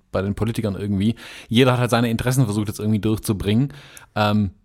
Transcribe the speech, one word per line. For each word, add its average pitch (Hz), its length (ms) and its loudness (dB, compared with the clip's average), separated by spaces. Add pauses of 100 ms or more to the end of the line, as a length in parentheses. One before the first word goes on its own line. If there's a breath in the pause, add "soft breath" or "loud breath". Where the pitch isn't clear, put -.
(100)
bei 95 120 -2
den 98 120 -2
Politikern 107 400 -2
irgendwie, 101 400 0 (340 loud breath)
jeder 123 240 4
hat 123 80 2
halt 123 100 0
seine 120 200 2
Interessen 123 340 0
versucht 104 240 -2
jetzt - 120 -8
irgendwie 107 180 0
durchzubringen. 107 720 0 (420 loud breath)
Ähm, 104 380 0 (120)